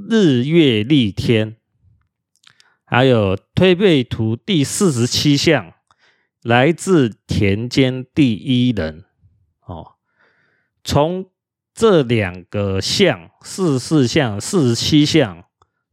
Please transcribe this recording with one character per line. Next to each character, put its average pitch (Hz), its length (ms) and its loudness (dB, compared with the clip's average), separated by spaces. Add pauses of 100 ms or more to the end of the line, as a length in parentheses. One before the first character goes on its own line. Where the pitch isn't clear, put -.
日 156 360 2
月 143 380 2
丽 123 280 0
天， 110 460 -2 (1300)
还 120 180 0
有 107 320 2 (180)
推 185 220 4
背 170 260 2
图 113 360 -4
第 165 260 -2
四 165 300 0
十 117 120 0
七 143 300 0
象， 139 380 0 (680)
来 123 300 2
自 151 560 0
田 101 400 -2
间 127 380 -2 (100)
第 131 180 2
一 123 380 0
人， 82 320 -8 (640)
哦， 85 300 -18 (920)
从 175 440 -2 (440)
这 208 280 2
两 101 440 -4
个 98 360 -4
象， 113 480 -2 (120)
四 175 320 -4
十 131 60 -2
四 139 280 0
象、 113 340 -2
四 147 280 0
十 117 40 0
七 147 320 0
象， 104 380 -2 (500)